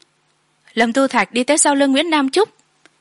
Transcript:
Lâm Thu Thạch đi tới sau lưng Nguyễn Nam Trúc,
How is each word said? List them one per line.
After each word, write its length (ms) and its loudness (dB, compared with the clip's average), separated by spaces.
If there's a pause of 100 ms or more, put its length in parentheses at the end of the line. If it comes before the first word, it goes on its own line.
(720)
Lâm 200 0
Thu 140 2
Thạch 240 -2
đi 120 -2
tới 140 0
sau 180 2
lưng 160 2
Nguyễn 180 0
Nam 200 0
Trúc, 200 0 (520)